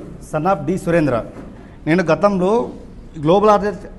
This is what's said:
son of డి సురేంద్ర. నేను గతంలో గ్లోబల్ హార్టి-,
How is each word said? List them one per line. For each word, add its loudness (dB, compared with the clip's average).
son -2
of 0
డి 0
సురేంద్ర. 2
నేను 4
గతంలో 2
గ్లోబల్ 6
హార్టి-, -2